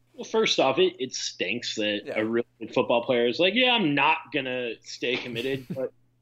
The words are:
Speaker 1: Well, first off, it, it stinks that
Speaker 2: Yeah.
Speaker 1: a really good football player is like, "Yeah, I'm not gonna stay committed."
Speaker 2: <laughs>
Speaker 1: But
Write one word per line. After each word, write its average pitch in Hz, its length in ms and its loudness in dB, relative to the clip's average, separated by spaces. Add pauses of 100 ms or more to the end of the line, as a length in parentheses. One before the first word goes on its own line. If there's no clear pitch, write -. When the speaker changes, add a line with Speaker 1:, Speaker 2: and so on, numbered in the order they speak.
(140)
Speaker 1:
Well, 254 80 -10
first 220 380 0
off, 135 180 4
it, 180 220 4
it 127 160 -6
stinks - 580 -6
that 104 320 -2
Speaker 2:
Yeah. 110 140 -4
Speaker 1:
a 110 40 2
really 117 220 0 (140)
good 113 120 -12
football 120 320 2
player 120 220 2
is 120 140 0
like, 190 160 2
"Yeah, 254 160 4
I'm 175 240 2
not 147 220 4 (140)
gonna 127 420 -4 (100)
stay 131 320 -4
committed." 127 520 -4
Speaker 2:
<laughs> - 60 -6
Speaker 1:
But 131 180 -4 (300)